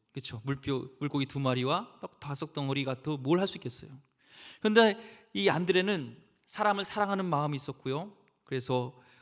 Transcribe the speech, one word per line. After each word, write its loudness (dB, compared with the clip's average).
그렇죠? -10
물표-, -4
물고기 -2
두 -6
마리와 0
떡 -14
다섯 -8
덩어리 -2
같아 -4
뭘 2
할 0
수 -6
있겠어요? -8
그런데 4
이 4
안드레는 0
사람을 0
사랑하는 0
마음이 0
있었고요, -6
그래서 -2